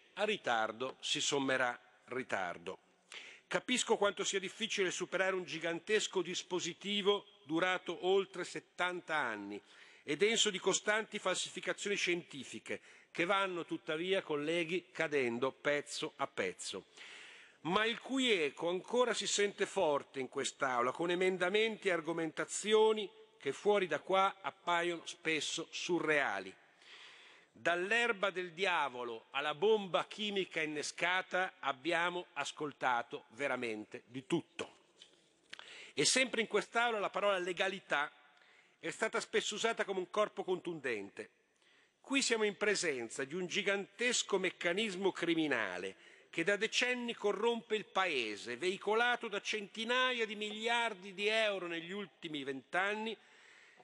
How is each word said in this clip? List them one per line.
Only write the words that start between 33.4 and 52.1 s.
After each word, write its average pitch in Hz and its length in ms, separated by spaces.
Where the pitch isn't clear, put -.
di 131 200
tutto. - 480
E 151 100
sempre 233 380
in 202 40
quest'Aula 226 540
la 175 100
parola 190 280
legalità 180 720
è 160 120
stata 220 300
spesso - 340
usata 214 320
come 190 140
un 185 100
corpo 208 340
contundente. 131 840
Qui 269 200
siamo 226 240
in 208 140
presenza 143 680
di 135 100
un 185 120
gigantesco 202 920
meccanismo 185 720
criminale 120 840
che - 160
da 202 120
decenni 240 580
corrompe 214 600
il 208 120
Paese, 120 720
veicolato 220 720
da 196 120
centinaia 226 840
di 214 100
miliardi 214 800
di 202 120
euro 208 400
negli 170 240
ultimi 165 540